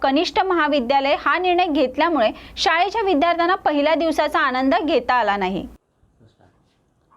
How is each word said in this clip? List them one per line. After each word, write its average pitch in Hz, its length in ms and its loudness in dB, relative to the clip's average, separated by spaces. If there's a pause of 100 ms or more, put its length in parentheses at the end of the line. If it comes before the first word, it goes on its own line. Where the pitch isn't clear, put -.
कनिष्ठ 311 380 0
महाविद्यालय 294 800 0
हा 302 180 -2
निर्णय 359 280 2
घेतल्यामुळे 285 680 0 (260)
शाळेच्या 381 440 0
विद्यार्थ्यांना 339 540 0
पहिल्या 302 400 0
दिवसाचा 311 440 0
आनंद 269 440 0
घेता 294 300 0
आला 214 240 2
नाही. 190 300 -4 (1500)